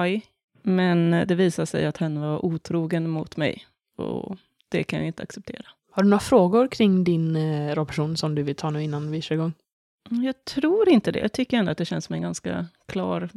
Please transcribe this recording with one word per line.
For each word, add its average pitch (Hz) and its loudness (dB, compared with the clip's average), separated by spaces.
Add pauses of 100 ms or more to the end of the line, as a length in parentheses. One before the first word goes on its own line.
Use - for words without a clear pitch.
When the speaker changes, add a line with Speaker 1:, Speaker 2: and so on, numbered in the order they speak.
Speaker 1:
Y. 196 -2 (420)
Men, 175 4
eh, 170 2
det 185 2
visade 170 2
sig 151 -2
att 151 -4
hen 156 -4
var 151 -2
otrogen 165 -2
mot 156 -6
mig. 147 -4 (300)
Och 60 -6 (320)
det - -2
kan - -6
jag 156 -4
inte 165 -8
acceptera. - -14 (260)
Speaker 2:
Har 196 0
du 196 6
några 202 6
frågor 226 6
kring 190 4
din, 165 2
eh, 151 -2
rollperson 151 -2
som 151 -2
du 147 0
vill 143 -2
ta 160 -4
nu 151 -2
innan 151 -4
vi 156 -4
kör - -4
igång? 160 0 (580)
Speaker 1:
Jag 247 -2
tror 370 2
inte 220 4
det. - -4
Jag 214 -2
tycker 254 -2
ändå 185 2
att 160 -6
det 175 -2
känns 165 -4
som 170 -8
en 165 -4
ganska 175 -6 (220)
klar 180 -4